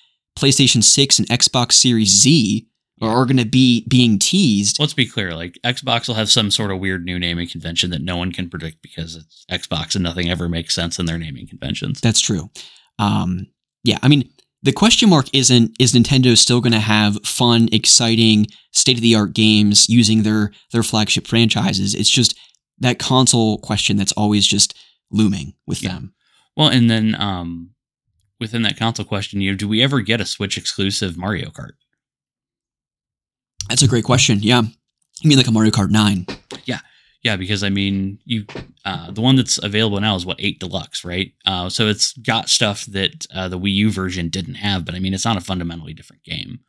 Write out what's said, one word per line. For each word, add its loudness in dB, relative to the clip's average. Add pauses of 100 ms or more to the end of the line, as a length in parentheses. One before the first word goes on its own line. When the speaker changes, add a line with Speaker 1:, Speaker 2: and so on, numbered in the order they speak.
(360)
Speaker 1:
PlayStation 2
six 4
and -2
Xbox 0
Series 4
Z 2 (360)
are, -2
are 2
gonna 2
be 4
being 4
teased. 0
Speaker 2:
Let's -4
be 0
clear, -6
like, -12
Xbox -4
will -4
have -2
some 2
sort -2
of -4
weird -4
new -6
naming -4
convention -6
that -6
no -6
one -4
can -8
predict -12
because -14
it's -20
Xbox -6
and -2
nothing -4
ever -4
makes -4
sense -6
in -4
their -4
naming -12
conventions. -8
Speaker 1:
That's 2
true. -4 (480)
Um, -2 (360)
yeah, 0
I 2
mean, 4 (320)
the 2
question 4
mark 6
isn't, 4
is 2
Nintendo 4
still 2
gonna 2
have 0
fun, 2
exciting, 4 (260)
state-of-the-art 2
games 4
using 4
their, 0 (220)
their 2
flagship -2
franchises? 0
It's 0
just 2 (440)
that -2
console 2
question -2
that's -2
always 0
just 0 (340)
looming 0 (120)
with -8
Speaker 2:
Yeah. -6
Speaker 1:
them. -14 (420)
Speaker 2:
Well, 2
and 2
then, 0
um, -8 (680)
within -6
that -2
console -4
question, -6
you -2
know, -2
do -4
we 0
ever 0
get -2
a -6
Switch -6
exclusive -4
Mario -6
Kart? -18 (2000)
Speaker 1:
That's 2
a 6
great 0
question. 2
Yeah. 2 (580)
You 2
mean, 6
like, 2
a 0
Mario 4
Kart 0
nine? 2 (400)
Speaker 2:
Yeah. -8 (420)
Yeah, -2
because, -4
I 0
mean, -2
you, -6 (400)
uh, -8
the -6
one 4
that's 0
available 0
now 0
is, -4
what, -8
eight -4
Deluxe, -10
right? -6 (140)
Uh, -4
so -2
it's -2
got -6
stuff -2
that, -6
uh, -6
the -8
Wii -2
U 2
version -4
didn't -8
have, -4
but, -10
I -10
mean, -4
it's -4
not -2
a -10
fundamentally -8
different -20
game. -12